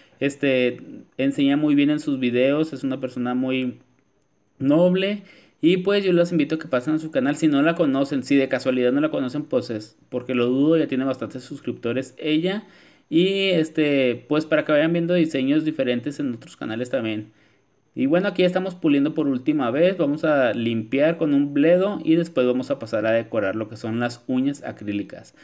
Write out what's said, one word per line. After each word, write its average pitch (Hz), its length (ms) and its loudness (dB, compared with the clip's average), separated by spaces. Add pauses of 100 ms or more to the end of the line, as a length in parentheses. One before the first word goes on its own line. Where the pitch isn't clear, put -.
(200)
este, 135 600 0 (380)
enseña 139 380 0
muy 151 180 2
bien 143 160 4
en 151 80 0
sus 143 220 -4
videos. 131 520 2
Es 131 120 -8
una 131 160 -4
persona 123 340 -4
muy 131 440 -2 (840)
noble. 180 640 2 (360)
Y 180 180 4
pues 196 260 0
yo 185 80 2
los 170 180 4
invito 156 240 0
a - 60 -2
que - 80 -12
pasen 127 260 0
a 156 60 0
su 156 100 -10
canal. 139 240 0
Si 156 140 2
no 143 140 4
la 165 120 2
conocen, 139 480 0
si 139 140 2
de 131 120 2
casualidad 127 440 0
no 143 80 2
la 156 100 0
conocen, 143 320 -4
pues 123 280 -4
es 107 280 -10 (100)
porque 123 280 -4
lo 120 100 2
dudo, 139 300 4
ya 151 100 2
tiene 135 180 -2
bastantes 127 380 -6
suscriptores 127 720 -6
ella. 170 460 -2 (460)
Y 190 420 2
este, 147 760 0
pues 151 200 0
para - 180 0
que 156 80 -2
vayan 160 220 4
viendo 170 180 0
diseños 156 540 2
diferentes 131 520 -2
en 135 140 -2
otros - 240 -16
canales 120 320 -6
también. 110 440 -4 (640)
Y 127 120 0
bueno, 180 220 2
aquí 185 120 0
ya 180 60 4
estamos 185 280 -2
puliendo 147 380 2
por 156 160 -2
última 131 420 0
vez. 175 280 2
Vamos 151 260 -2
a 139 300 2
limpiar 120 640 0
con 151 160 0
un 143 180 2
bledo 180 500 2
y 160 120 2
después 170 320 0
vamos 123 240 0
a 113 80 -4
pasar 113 260 -4
a 110 80 2
decorar 110 420 0
lo 110 140 -6
que 113 80 -16
son 113 240 -6
las 120 280 -6
uñas 131 360 -2
acrílicas. 104 800 -8